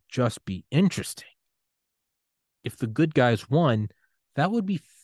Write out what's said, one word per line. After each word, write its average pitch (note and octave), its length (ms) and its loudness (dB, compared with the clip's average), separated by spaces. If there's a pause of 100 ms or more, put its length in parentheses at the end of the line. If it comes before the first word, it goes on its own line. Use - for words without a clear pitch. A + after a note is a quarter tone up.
just - 380 -2
be F#2+ 260 -8
interesting. - 560 0 (1400)
If - 140 -10
the A#2+ 100 -4
good D#3 260 0
guys B2 360 2
won, B2 400 2 (460)
that E3+ 160 0
would A3+ 140 -2
be F#3+ 160 -4 (220)